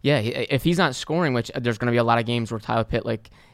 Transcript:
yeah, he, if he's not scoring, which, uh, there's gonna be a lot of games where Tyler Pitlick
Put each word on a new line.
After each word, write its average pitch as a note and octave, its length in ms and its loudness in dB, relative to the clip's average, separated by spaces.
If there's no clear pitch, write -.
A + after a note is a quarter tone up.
yeah, C#3 200 2
he, A2 100 -2
if B2+ 340 -2
he's E3+ 140 4
not D3+ 160 2
scoring, D#3 400 -2
which, A#2 200 -2
uh, C3 60 -6
there's A#2 160 0
gonna B2 160 0
be A#2+ 60 4
a A#2+ 60 4
lot A#2 140 4
of A#2 60 0
games A#2 260 -2
where A2+ 80 -6
Tyler A2+ 260 -2
Pitlick A2+ 420 -4